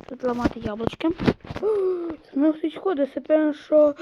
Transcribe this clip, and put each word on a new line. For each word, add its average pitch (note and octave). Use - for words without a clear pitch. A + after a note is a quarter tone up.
тут B3+
ламати A#3+
яблучки. A3+
<gasps> -
О, F#4
це D4+
хтось D#4
ходить, C#4
це C#4
певно, D#4
що D4